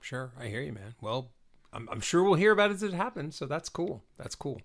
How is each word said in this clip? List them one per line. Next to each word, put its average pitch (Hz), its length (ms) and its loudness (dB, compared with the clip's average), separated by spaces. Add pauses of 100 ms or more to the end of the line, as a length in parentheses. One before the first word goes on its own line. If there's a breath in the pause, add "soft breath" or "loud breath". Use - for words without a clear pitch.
sure. 127 360 -10
I 120 100 -8
hear 107 120 -6
you, 143 140 -8
man. 101 260 -14
Well, 123 300 -6 (420)
I'm, - 180 -10
I'm 110 120 -6
sure 170 200 4
we'll 190 120 8
hear 196 180 6
about 208 180 4
it 208 40 -2
as 190 80 -6
it 202 100 -2
happens. 175 440 -4
So 156 100 -8
that's 139 240 -6
cool. 170 340 -6 (140)
That's - 160 -10
cool. - 300 -8